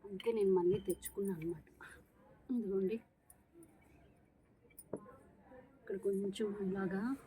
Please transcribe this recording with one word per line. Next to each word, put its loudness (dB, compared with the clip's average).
అందుకే -2
నేను 6
మళ్ళీ 6
తెచ్చుకున్నాను -2
అన్నమాట. -4
ఇదిగోండి, 2
ఇక్కడ -6
కొంచెం 0
ఇలాగా 0